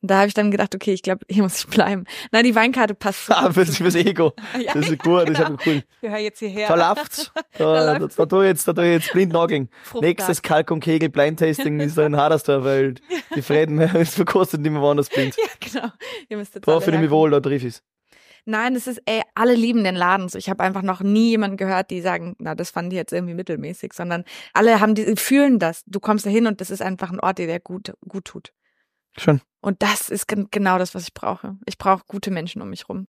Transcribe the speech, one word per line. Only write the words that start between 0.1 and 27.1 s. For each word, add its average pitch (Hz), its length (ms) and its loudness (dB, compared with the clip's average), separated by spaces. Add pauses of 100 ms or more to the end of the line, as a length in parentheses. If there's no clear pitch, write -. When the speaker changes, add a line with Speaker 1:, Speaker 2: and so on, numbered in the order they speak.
Speaker 1:
da 190 100 6
hab 202 60 4
ich 202 60 -4
dann 208 160 2
gedacht, 196 260 0
okay, 196 180 -2
ich 185 100 -4
glaub, 190 160 -2 (100)
hier 202 140 4
muss 185 160 -2
ich - 80 -10
bleiben. 190 380 0 (260)
Nein, 233 140 4
die 233 100 4
Weinkarte 226 400 2
passt - 340 -6
Speaker 2:
Ah, 170 120 4
Speaker 1:
super 170 120 2
Speaker 2:
fürs, 175 200 4
Speaker 1:
zu 170 100 -4
Speaker 2:
fürs 180 120 2
Ego. 170 360 2 (140)
Speaker 1:
<laughs> - 140 -8
Ja, 196 140 -4
Speaker 2:
Das 147 160 0
ist 156 140 0
gut, 170 240 4
das 156 100 0
Speaker 1:
genau. 165 120 2
Speaker 2:
hab 139 120 -8
ich - 60 0
cool. 147 160 0 (180)
Speaker 1:
Gehör 214 180 -6
jetzt 214 200 -8
hierher. 214 300 -6
Speaker 2:
Da 165 60 4 (180)
läuft's. 294 380 -8 (120)
Speaker 1:
<laughs> - 140 -20
Speaker 2:
Da, 156 160 2
Speaker 1:
Da 160 200 4
Speaker 2:
da, 147 40 0
Speaker 1:
läuft's. 151 200 -6
Speaker 2:
da 165 80 2
tu 185 160 2
ich 196 60 4
jetzt, 180 200 0
da 170 60 0
tu 165 80 0
ich 175 200 4
jetzt - 120 -6
blind 180 200 2
nageln. 165 360 0 (140)
Speaker 1:
Fruchtblatt. - 260 -6
Speaker 2:
Nächstes 180 320 -2
Kalk 156 300 0
und 160 100 0
Kegel 160 280 0
Blind 147 300 0
Tasting 156 420 0
ist 147 160 -2
da 151 80 4
in 147 100 0
Hadersdorf, 147 500 2
weil 135 300 2 (200)
Speaker 1:
<laughs> 302 200 -8
Speaker 2:
die 139 60 -2
Fräden 151 340 0
mehr, 165 200 2
es 165 200 2
verkostet 180 460 0
nicht 151 100 0
mehr 151 100 -2
woanders 143 280 2
blind. 135 280 -2
Speaker 1:
Ja, 440 120 -2 (100)
genau. - 280 -8 (420)
Ihr 214 80 -8
müsst 202 180 -12
jetzt 196 100 -10
Speaker 2:
Boah, 156 100 4
Speaker 1:
alle 160 60 2
Speaker 2:
fühle 165 160 2
ich 165 40 2
mich 156 80 2
Speaker 1:
herkommen. 156 140 4
Speaker 2:
wohl, 151 80 4
da 143 100 6
triff 135 220 -2
ich's. 120 180 -10 (680)
Speaker 1:
Nein, 226 280 -2
es 240 100 -6
ist, - 220 -8
ey, 220 160 -2 (100)
alle 240 220 4
lieben 226 280 2
den 185 120 0
Laden. 180 340 0
So, 190 80 -12
ich 190 140 -6
hab 185 100 -4
einfach 190 220 -2
noch 190 180 -4
nie 214 300 4
jemanden 202 260 -2
gehört, 190 320 -2
die 180 120 -6
sagen, 175 360 -4
„Na, 160 160 -8
das 175 160 -8
fanden 175 220 -6
die 185 40 -6
jetzt 170 160 -6
irgendwie 175 220 -4
mittelmäßig“, 170 600 -10
sondern 175 300 -6 (300)
alle 220 260 6
haben 220 140 4
die, 214 220 0
fühlen 269 420 4
das. 170 300 -2
Du 196 120 -8
kommst 208 280 -2
da - 20 -2
hin 226 160 4
und 208 160 -2
das 190 80 -10
ist 196 140 -8
einfach 185 280 -6